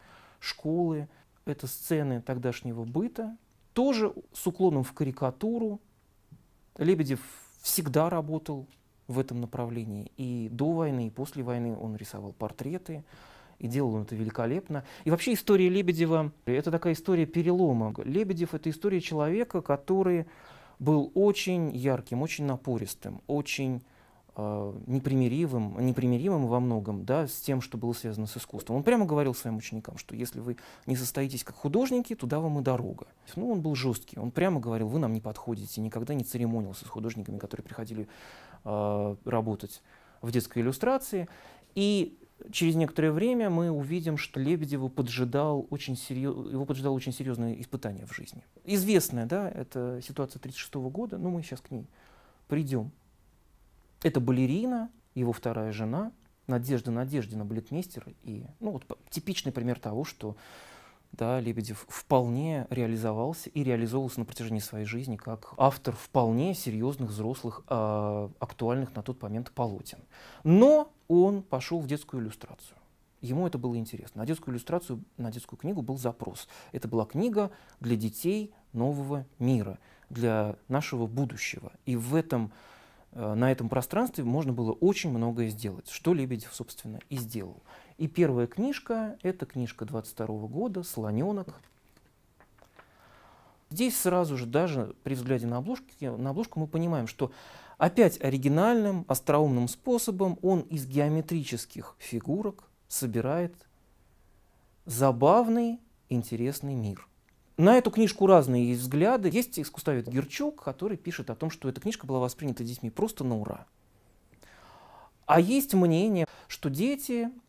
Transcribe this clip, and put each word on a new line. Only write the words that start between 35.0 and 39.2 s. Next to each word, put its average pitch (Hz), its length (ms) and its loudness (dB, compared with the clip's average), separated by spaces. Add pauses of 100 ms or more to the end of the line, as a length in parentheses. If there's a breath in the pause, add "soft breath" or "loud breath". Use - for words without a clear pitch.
не 110 80 -4
подходите", 107 580 -8
никогда 113 320 -4
не 135 120 -2
церемонился 113 600 -2
с - 40 -16
художниками, 107 500 -8
которые - 260 -10
приходили, 110 420 -8 (580 loud breath)
э, 104 600 -2